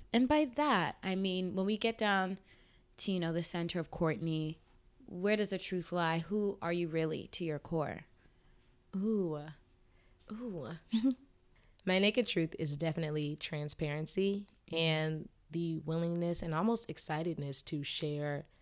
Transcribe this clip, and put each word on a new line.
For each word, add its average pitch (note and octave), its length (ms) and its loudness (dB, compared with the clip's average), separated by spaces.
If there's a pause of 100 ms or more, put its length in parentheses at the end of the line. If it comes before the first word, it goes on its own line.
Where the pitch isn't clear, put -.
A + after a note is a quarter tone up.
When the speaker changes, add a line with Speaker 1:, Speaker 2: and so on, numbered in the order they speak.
(120)
Speaker 1:
And B3 160 4
by D4+ 180 6 (100)
that, A#3+ 460 2
I F#3 120 -2
mean, F#3 400 0
when F#3+ 100 0
we G#3 140 0
get A3+ 180 0
down G3 400 2 (640)
to, - 140 0
you F#3 80 2
know, E3 120 0
the E3+ 100 0
center E3+ 380 -2
of D#3 100 -4
Courtney, D#3+ 680 0 (480)
where G3 300 0
does G#3 140 0
the F#3+ 80 -2
truth F3+ 320 -4
lie? E3 280 2
Who G3+ 420 0
are E3+ 120 -2
you F3 160 0
really D#3 440 -2
to F3+ 120 -6
your D3+ 140 -2
core? D3+ 420 -4 (960)
Speaker 2:
Ooh. F#3+ 440 0 (920)
Ooh. G#3 360 -8 (240)
Speaker 1:
<laughs> A#3 220 4 (720)
Speaker 2:
My F#3 120 4
naked G#3 280 4
truth E3 320 0
is D3 180 -4
definitely D3+ 600 -2
transparency D#3 1080 0 (260)
and D#3 580 4 (220)
the E3 280 0
willingness E3+ 640 0
and E3 120 -2
almost A3 360 2
excitedness D3+ 760 -4
to D3 160 -4
share, D3 640 -4 (180)